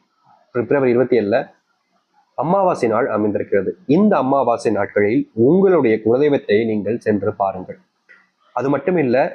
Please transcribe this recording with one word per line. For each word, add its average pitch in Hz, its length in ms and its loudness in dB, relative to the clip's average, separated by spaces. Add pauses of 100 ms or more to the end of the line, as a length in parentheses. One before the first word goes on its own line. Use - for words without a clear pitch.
(540)
பிப்ரவரி 123 400 0
இருபத்தி 123 260 2
ஏழுல 107 180 0 (1040)
அமாவாசை 175 500 0
நாள் 123 220 0
அமைந்திருக்கிறது. 101 560 -2 (260)
இந்த 208 160 4 (100)
அமாவாசை 123 540 0
நாட்களில் 101 440 0 (260)
உங்களுடைய 170 480 4 (100)
குலதெய்வத்தை 123 520 0 (140)
நீங்கள் 107 340 -4
சென்று 104 360 -2
பாருங்கள். 92 380 -6 (760)
அது 127 180 -4
மட்டும் 180 300 -2
இல்ல, 123 140 0 (180)